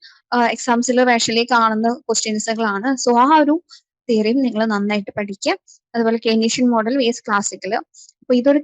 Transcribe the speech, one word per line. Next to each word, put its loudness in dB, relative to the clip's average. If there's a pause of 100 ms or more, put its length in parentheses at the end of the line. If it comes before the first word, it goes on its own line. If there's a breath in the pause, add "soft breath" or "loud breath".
(340 loud breath)
ആ, 2
എക്സാംസിൽ 0
റേഷനിലേക്ക് 0
കാണുന്ന 2
ക്വസ്റ്റ്യൻസുകളാണ്. -4
So 4
ആ 4
ഒരു 2 (460 loud breath)
തിയറിയും 2
നിങ്ങൾ -2
നന്നായിട്ട് -2
പഠിക്കുക. -6 (380 soft breath)
അതുപോലെ 0
കെയ്നീഷ്യൻ 0
മോഡൽ 0
vs 0
ക്ലാസിക്കൽ. -4
അപ്പൊ -6
ഇതൊരു 4